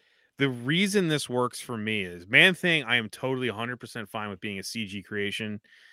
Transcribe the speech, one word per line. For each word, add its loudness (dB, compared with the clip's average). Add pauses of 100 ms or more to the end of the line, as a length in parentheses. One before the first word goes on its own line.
(360)
the 2
reason 2
this 0
works 0
for -8
me -2
is -10
Man-Thing, 6
I 2
am 0
totally -2
a -2
hundred -6
percent -10
fine -6
with -10
being -6
a -8
C -6
G -8
creation. -4 (320)